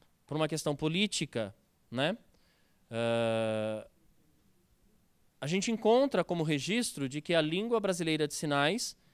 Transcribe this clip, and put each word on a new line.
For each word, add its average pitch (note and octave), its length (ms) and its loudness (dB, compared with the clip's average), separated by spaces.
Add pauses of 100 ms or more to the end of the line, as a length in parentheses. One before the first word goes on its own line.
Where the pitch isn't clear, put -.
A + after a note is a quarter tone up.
(260)
por C#3+ 120 -4
uma D#3 100 2
questão D3+ 280 -2
política, D#3 760 -2 (360)
né? D3+ 280 0 (760)
Ah, A2+ 960 0 (1500)
a C3+ 80 -6
gente F#3+ 240 0
encontra A3 520 4
como E3+ 200 -2
registro D3+ 640 0
de C#3+ 140 -6
que F3 120 -2
a E3 80 6
língua G3 380 0
brasileira E3+ 480 0
de D3 60 -6
sinais D3+ 640 0 (160)